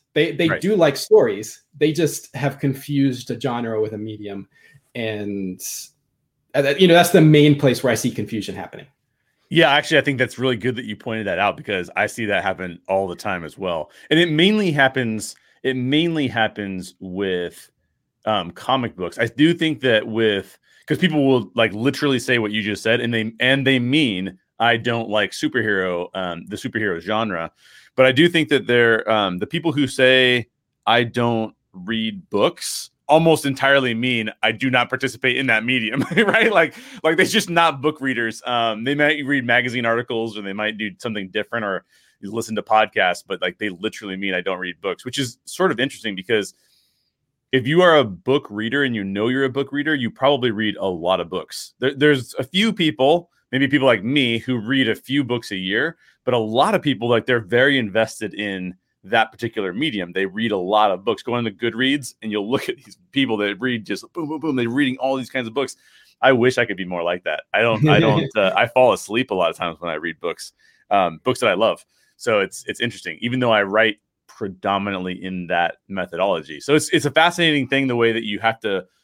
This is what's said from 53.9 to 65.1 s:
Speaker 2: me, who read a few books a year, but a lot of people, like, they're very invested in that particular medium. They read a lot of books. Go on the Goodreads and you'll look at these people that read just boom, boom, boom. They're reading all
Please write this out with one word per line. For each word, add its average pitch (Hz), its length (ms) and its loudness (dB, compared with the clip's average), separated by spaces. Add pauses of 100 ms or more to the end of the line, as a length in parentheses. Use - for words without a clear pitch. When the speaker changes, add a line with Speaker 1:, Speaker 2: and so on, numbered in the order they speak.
Speaker 2:
me, 120 340 0
who 127 220 -2
read 123 280 0
a 110 80 0
few 139 280 -4
books 120 280 -4
a 101 40 -6
year, 107 420 -4 (280)
but 123 100 0
a - 20 2
lot 120 380 2
of 143 80 0
people, 120 260 -2
like, 117 160 2
they're 123 140 2
very 123 400 2
invested 107 560 -2
in 95 400 -6 (280)
that 110 280 0
particular 104 420 -6
medium. 107 380 -4
They 95 160 -2
read 107 240 -2
a 101 60 0
lot 101 340 4
of 95 120 -4
books. 104 200 -4
Go 117 100 -6
on 120 100 -2
the 110 80 -4
Goodreads 127 720 -2
and 110 100 -8
you'll 104 200 -4
look - 180 -4
at 127 60 -6
these - 220 -20 (160)
people 127 240 0
that 101 220 -2
read 117 260 -4
just - 180 -6 (100)
boom, 160 140 -6
boom, 151 140 -8
boom. 151 140 -2
They're 120 140 -2
reading 131 300 -2
all 135 160 -2